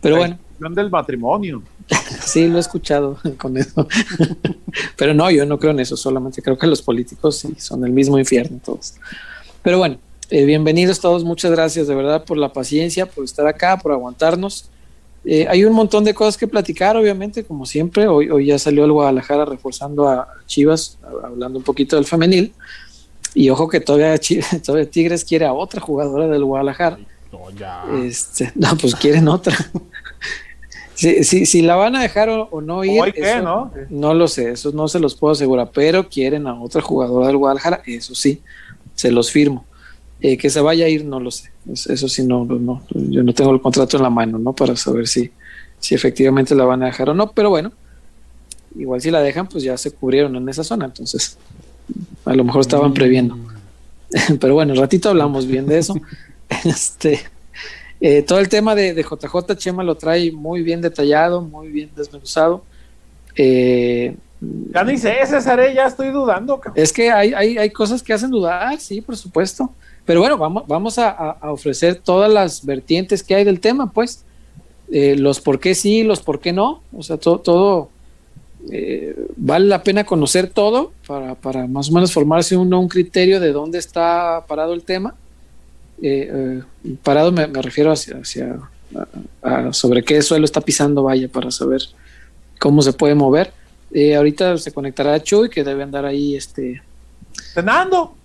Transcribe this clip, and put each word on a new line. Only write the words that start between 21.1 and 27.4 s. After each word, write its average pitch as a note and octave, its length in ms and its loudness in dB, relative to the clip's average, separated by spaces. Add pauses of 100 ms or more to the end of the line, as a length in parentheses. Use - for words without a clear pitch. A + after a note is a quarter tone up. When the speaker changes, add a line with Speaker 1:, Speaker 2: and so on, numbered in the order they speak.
Speaker 1:
hablando B2 320 -10
un B2+ 60 -12
poquito C#3 320 -2
del C#3+ 80 2
femenil. F3+ 480 2 (840)
Y C3 160 4
ojo D3+ 180 0
que E3 120 0
todavía D#3 380 4
Chi-, D#3+ 220 -2 (120)
<laughs> D#3+ 120 -6
todavía D3 240 0
Tigres E3+ 360 -2
quiere D#3+ 220 0
a C3 60 0
otra E3 280 -6
jugadora C#3+ 480 -2
del C#3+ 160 0
Guadalajara. C#3 540 -2 (340)
Speaker 3:
No, - 260 -20